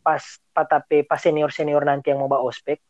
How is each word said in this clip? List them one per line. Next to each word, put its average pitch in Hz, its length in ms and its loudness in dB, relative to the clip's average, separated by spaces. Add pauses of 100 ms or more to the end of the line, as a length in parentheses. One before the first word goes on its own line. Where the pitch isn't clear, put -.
pas, 156 220 0 (260)
pa-, 156 160 0
tapi 147 400 2
pas 151 160 -2
senior-senior 151 640 0
nanti 143 240 0
yang 139 80 2
mau 135 80 -2
bawa 135 180 0
ospek, 139 460 -6